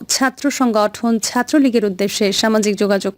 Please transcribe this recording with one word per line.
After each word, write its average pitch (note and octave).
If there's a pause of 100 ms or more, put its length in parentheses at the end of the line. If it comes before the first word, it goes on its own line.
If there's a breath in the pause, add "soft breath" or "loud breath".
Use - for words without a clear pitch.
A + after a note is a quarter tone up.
ছাত্র C4
সংগঠন A3+
ছাত্রলীগের A#3+
উদ্দেশ্যে G3
সামাজিক G#3+
যোগাযোগ G3